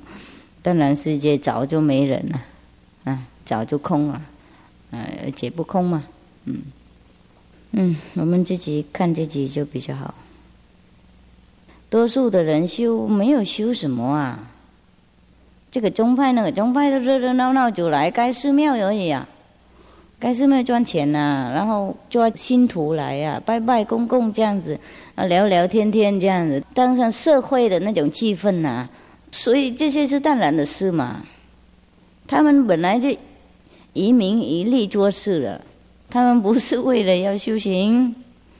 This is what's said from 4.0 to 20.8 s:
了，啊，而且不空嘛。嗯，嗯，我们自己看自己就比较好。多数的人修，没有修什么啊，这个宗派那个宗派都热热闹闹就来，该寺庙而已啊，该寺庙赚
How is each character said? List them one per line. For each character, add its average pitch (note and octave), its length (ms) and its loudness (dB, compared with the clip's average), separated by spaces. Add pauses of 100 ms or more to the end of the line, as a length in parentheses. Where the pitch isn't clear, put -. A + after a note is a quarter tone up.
了， C#3 120 -8 (680)
啊， A#2 160 -10 (160)
而 C#3 80 -6
且 - 180 -8
不 E3 140 -8
空 F3+ 220 -2
嘛。 D#3+ 180 -2 (420)
嗯， - 160 -8 (1120)
嗯， F#3 240 0 (200)
我 E3 100 -2
们 F3+ 180 2
自 F#3 140 -4
己 D3+ 340 -4
看 F3 240 0
自 D#3+ 100 -4
己 C#3 220 -6
就 D3 160 -4
比 C#3+ 160 -8
较 C#3 160 -10
好。 C3+ 180 -12 (1800)
多 A#3 180 2
数 B3 220 0
的 F#3 140 2
人 D#3 240 0
修， A3+ 400 -2
没 G#3 220 2
有 C4+ 140 2
修 G#3+ 300 -4
什 D#3+ 160 -4
么 B2+ 280 -2
啊， B2 300 -6 (1200)
这 C4 80 -4
个 G#3+ 120 0
宗 A#3+ 240 2
派 C4 160 2
那 A#3+ 100 2
个 F3 100 0
宗 A3 220 0
派 C#4+ 160 2
都 C4+ 80 2
热 C4 200 2
热 B3 160 0
闹 B3+ 200 2
闹 C4 160 2
就 F3 200 -2
来， D3+ 200 2
该 A#3+ 220 0
寺 C#4 200 -2
庙 D4 220 2
而 G#3 200 0
已 F#3 160 -2
啊， C3+ 180 -4 (920)
该 A#3+ 140 -2
寺 C4 140 2
庙 C4+ 160 4
赚 A#3+ 200 0